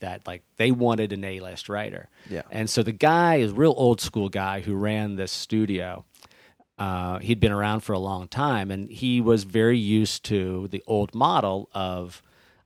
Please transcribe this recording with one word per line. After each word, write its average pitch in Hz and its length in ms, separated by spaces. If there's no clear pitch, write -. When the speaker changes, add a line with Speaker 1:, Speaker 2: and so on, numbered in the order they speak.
Speaker 1:
that, 92 260
like, 90 160
they 120 160
wanted 113 400
an 98 100
A-list 95 460
writer. 101 400
Speaker 2:
Yeah. 87 220
Speaker 1:
And 107 180
so - 140
the 107 80
guy 165 460
is 113 160
a - 20
real 147 220
old 120 240
school 101 280
guy 95 340
who 104 120
ran 104 400
this 95 160
studio. 95 760
Uh, 92 400
he'd 107 180
been 104 140
around 104 280
for - 120
a 95 80
long 95 260
time, 120 460
and 98 180
he 123 300
was 113 240
very 113 340
used 107 460
to 92 480
the 98 160
old 101 260
model 113 580
of, 90 480